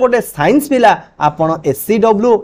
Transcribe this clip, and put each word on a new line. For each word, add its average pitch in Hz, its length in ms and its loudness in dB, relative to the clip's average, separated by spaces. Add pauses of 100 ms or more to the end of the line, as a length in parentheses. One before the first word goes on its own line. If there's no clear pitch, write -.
ଗୋଟେ 247 180 0 (160)
ସାଇନ୍ସ 226 280 0 (100)
ପିଲା 233 180 4 (360)
ଆପଣ 160 220 -2 (200)
ଏସ୍ 131 160 -4
ସି 214 100 0 (100)
ଡବ୍ଲ୍ୟୁ 220 260 2 (120)